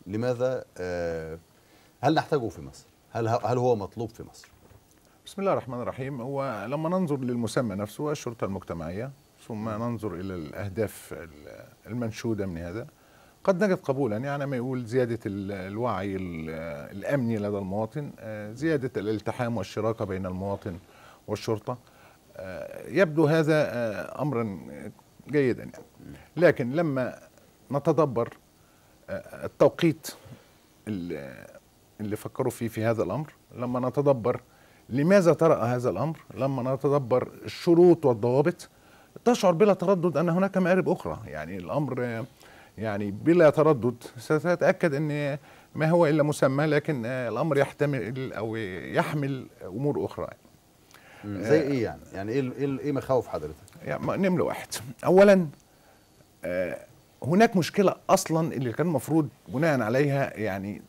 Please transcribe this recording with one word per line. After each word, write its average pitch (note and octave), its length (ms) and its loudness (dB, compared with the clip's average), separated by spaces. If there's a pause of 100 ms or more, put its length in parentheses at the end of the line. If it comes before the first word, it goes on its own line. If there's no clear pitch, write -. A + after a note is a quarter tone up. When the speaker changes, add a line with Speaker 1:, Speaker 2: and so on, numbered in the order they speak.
Speaker 1:
لماذا، B2 580 -2 (140)
آه، E2+ 600 -6 (600)
هل D3 140 2
نحتاجه C#3+ 340 0
في E2+ 140 -14
مصر؟ C#2 240 -18 (240)
هل A2 180 -2
ه-، A#2 180 0
هل B2 120 0
هو B2 180 2
مطلوب A2 340 -8
في - 120 -16
مصر؟ - 260 -20 (800)
Speaker 2:
بسم - 140 -12
الله F#3+ 120 2
الرحمن A#2+ 280 -4
الرحيم. B2+ 400 -8
هو B2+ 500 -6
لما D#3 180 -2
ننظر E3+ 320 0
للمسمى A#2+ 540 -2
نفسه، G#2 360 -6
الشرطة A#2+ 340 -6
المجتمعية، F#2 640 -6 (380)
ثم A2 200 -8
ننظر A2 460 -4
إلى F#2 200 -6
الأهداف F#2+ 800 -6
ال-، D2 540 -16 (200)
المنشودة A2 600 -4
من E2+ 120 -6
هذا، F#2 280 -8 (580)
قد G3 200 2
نجد F#3 120 2
قبولاً، C3 400 -2
يعني C#3+ 300 -4
ما C#3 100 -4
يقول B2+ 280 -4
زيادة A#2 420 0
ال-، G2 260 -6
الوعي G2 640 -4
ال-، E2 340 -8 (460)
الأمني A#2 400 -2
لدى G2+ 220 -2
المواطن، A2 600 -6
آه، G#2+ 340 -12
زيادة C3 440 -2
الالتحام A2 600 -2
والشراكة A2 480 -2
بين F#2+ 220 -4
المواطن F#2+ 520 -6 (480)
والشرطة. A2 520 -4 (580)
آه، - 520 -12
يبدو D#3 380 4
هذا، D3+ 480 4
آه، A2 480 -4
أمراً A#2 380 -2 (720)
جيداً، B2+ 320 2
يعني. - 220 -14 (520)
لكن C#3+ 360 4
لما C3+ 460 0 (540)
نتدبر، C#3 640 2 (720)
آه، - 360 -10
التوقيت - 640 2 (800)
ال-، C#2+ 680 -8 (420)
اللي G#2+ 160 -4
فكروا B2 340 -4
فيه A#2 180 -4
في A2 160 -4
هذا A2+ 180 2
الأمر، A#2+ 300 -4 (240)
لما B2 320 -2
نتدبر B2+ 520 2 (480)
لماذا E3 440 6
طرأ D3 320 4
هذا B2 260 0
الأمر، C3+ 260 -2 (180)
لما C3 400 -2
نتدبر C3+ 540 2 (160)
الشروط E3+ 640 6
والضوابط، B2+ 600 2 (560)
تشعر G#3+ 280 6
بلا G3 220 6
تردد F3+ 420 2
أن F3 120 2
هناك F#3+ 300 2
مآرب F#3 300 4
أخرى. - 380 -2
يعني D#2 300 -8
الأمر، B2 680 -4 (540)
يعني G#2 320 -4
بلا D3 400 6
تردد C3+ 440 4 (240)
ستتأكد D#3+ 760 0
أن D3 440 -2 (360)
ما D#3 160 0
هو E3+ 160 6
إلا D3 160 4
مسمى، D3 440 2
لكن، D3 400 0
آه، B2+ 220 -4
الأمر C#3 300 0
يحتمل C3 720 0
أو A2 240 -4
يحمل A#2 880 -4 (200)
أمور G2+ 380 -2
أخرى. - 220 -6 (1000)
Speaker 1:
مم. G2+ 180 -6
زي C3 160 6
Speaker 2:
آه، D#3+ 40 0
Speaker 1:
إيه C3 220 0
يعني؟ E2 160 -6 (120)
يعني G2 200 -6
إيه C#3 80 0
ال-، B2+ 160 -2
إيه C3+ 80 -4
ال-، C3+ 160 -2
إيه C#3+ 120 -2
مخاوف C3 360 0
حضرتك؟ D2+ 260 -8 (300)
Speaker 2:
يعني - 220 -6
م-، - 40 -2 (160)
نمرة F3 160 2
واحد، - 260 -4 (360)
أولًا، F#3+ 420 8 (1000)
آه، F2 340 -2 (440)
هناك G3+ 340 4
مشكلة F#3 380 2 (160)
أصلًا D#3+ 420 2
اللي B2 200 -2
كان D3+ 140 0
المفروض D3 420 0 (200)
بناء D3 320 2
عليها C#3 580 2
يعني G2 500 -4